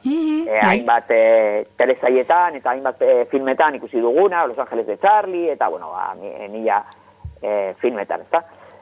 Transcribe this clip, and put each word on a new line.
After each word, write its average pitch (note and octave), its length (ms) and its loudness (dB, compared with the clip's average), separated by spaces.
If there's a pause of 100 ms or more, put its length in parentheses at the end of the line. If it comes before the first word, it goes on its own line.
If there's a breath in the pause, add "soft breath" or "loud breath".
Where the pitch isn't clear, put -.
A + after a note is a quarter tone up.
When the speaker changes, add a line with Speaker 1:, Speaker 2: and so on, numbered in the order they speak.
Speaker 1:
Mhm, D#4 440 -2
Speaker 2:
eh, A2 140 0
Speaker 1:
bai. G#2+ 160 4
Speaker 2:
hainbat, A#2 320 0
eh, A2 560 4 (100)
telesailetan C3 800 2
eta B2+ 140 -4
hainbat, C3 320 -4
eh, B2+ 280 4
filmetan C3+ 460 0
ikusi A#2+ 240 -6
duguna, E3 460 2
Los A#2+ 120 -6
Ángeles A#2 280 -4
de G#2+ 120 -6
Charlie, F#3+ 540 0
eta, B2 160 -2
bueno, E2 220 -8
ba, F#2 280 -8
mi-, G2 100 -14
eh, G#2 200 -12
mila, G#2+ 360 -2 (580 loud breath)
eh, G2+ 360 -2
filmetan, G2+ 440 -4
ezta? E3+ 220 -2 (380 loud breath)